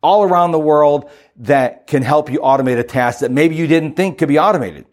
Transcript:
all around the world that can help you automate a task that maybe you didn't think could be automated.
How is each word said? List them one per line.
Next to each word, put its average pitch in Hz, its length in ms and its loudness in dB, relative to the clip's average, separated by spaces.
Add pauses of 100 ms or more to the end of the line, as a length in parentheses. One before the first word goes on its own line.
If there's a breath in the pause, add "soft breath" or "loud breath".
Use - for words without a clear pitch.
all 196 200 4
around 175 280 2
the 160 80 0
world 147 500 2 (280 loud breath)
that 127 500 -2
can 139 140 0
help 147 280 0
you 131 100 -4
automate 135 400 0
a 117 40 -2
task 123 360 -4
that 127 120 -2
maybe 156 240 0
you 165 120 -2
didn't 156 260 0
think 185 240 -4
could 156 100 -2
be 143 120 2
automated. 127 540 -2